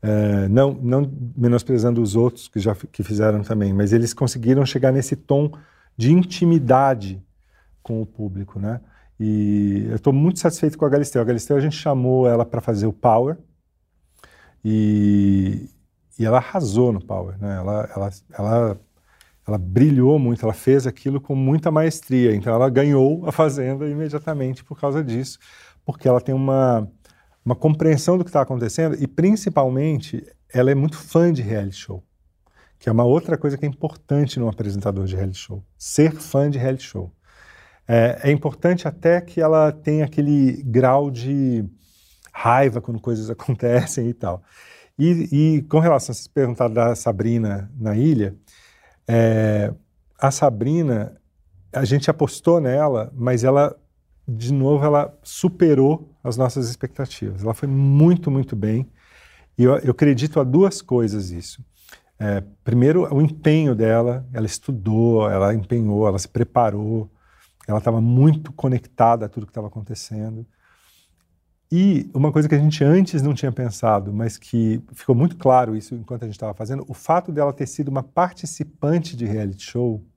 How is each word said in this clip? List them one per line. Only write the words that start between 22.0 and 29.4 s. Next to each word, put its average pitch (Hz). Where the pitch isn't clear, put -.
Então 101
ela 120
ganhou 143
a 156
Fazenda 139
imediatamente 147
por -
causa 143
disso, 127
porque -
ela 123
tem 135
uma, 131
uma 123
compreensão 160
do 180
que 175
tá 151
acontecendo 131
e, 143
principalmente, 151